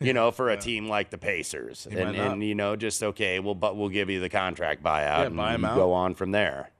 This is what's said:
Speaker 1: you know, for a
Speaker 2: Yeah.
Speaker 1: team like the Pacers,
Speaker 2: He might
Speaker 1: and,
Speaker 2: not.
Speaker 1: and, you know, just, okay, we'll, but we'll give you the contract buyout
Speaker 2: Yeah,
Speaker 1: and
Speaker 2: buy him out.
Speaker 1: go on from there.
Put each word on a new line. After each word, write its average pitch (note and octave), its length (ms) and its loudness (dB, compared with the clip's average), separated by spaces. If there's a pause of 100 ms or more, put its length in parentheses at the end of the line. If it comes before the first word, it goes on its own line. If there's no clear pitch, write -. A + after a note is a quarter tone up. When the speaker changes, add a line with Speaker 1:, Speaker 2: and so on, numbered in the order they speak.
Speaker 1:
you C3 120 4
know, A#2 200 6
for B2 180 2
a G#2+ 40 4
Speaker 2:
Yeah. G2 60 -2
Speaker 1:
team A2 280 -4
like G#2 220 0
the F#2+ 80 -8
Pacers, D#2 720 -4
Speaker 2:
He G#2 80 -6
might F#2 60 2
Speaker 1:
and, G#2 140 -2
Speaker 2:
not. G2+ 160 0
Speaker 1:
and, G2+ 120 -4
you G#2 120 0
know, G#2 200 0
just, G#2+ 260 -4
okay, G2 380 0
we'll, G2+ 160 -2
but G2 200 0
we'll G#2 140 0
give F#2+ 200 0
you F#2+ 100 -2
the F2+ 80 -2
contract E2+ 560 -2
buyout D2+ 340 2
Speaker 2:
Yeah, E2+ 80 4
Speaker 1:
and E2 100 -4
Speaker 2:
buy G#2+ 180 0
him A2+ 100 0
out. A2 120 0
Speaker 1:
go F#2 160 4
on F2+ 220 2
from F#2+ 180 -4
there. D#2 480 0